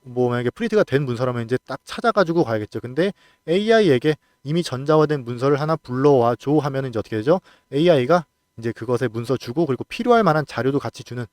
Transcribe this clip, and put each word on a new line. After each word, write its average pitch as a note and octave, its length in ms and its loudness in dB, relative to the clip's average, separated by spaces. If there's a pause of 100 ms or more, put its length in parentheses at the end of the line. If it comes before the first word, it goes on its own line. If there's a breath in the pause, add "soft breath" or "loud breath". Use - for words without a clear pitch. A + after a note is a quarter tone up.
뭐 B2 260 -2
만약에 A#2+ 220 -2
프린트가 G#3+ 320 0
된 C#3+ 220 0
문서라면 B2 380 -4
이제 A#2 220 -4
딱 C3+ 200 -12
찾아가지고 F3 580 0
가야겠죠. A2+ 380 -4
근데 D3+ 320 -4 (340 soft breath)
에이아이에게 F3+ 680 2 (280)
이미 D#3 180 -2
전자화된 D3 640 0
문서를 B2+ 340 -2
하나 D#3 160 -2
불러와 B2+ 600 2
줘 C#3 200 -2
하면은 C3+ 340 -2
이제 A2+ 100 -6
어떻게 G#2 160 -6
되죠? C#3 260 0 (300 soft breath)
에이아이가 D#3 560 2 (320)
이제 A#2 120 -4
그것에 A#2+ 360 -2
문서 A#2 300 -4
주고 C#3 280 -4
그리고 C3 200 -2
필요할 A#3 360 2
만한 D#3 240 2
자료도 C3 320 -2
같이 A#2 260 -8
주는 A#2+ 300 -10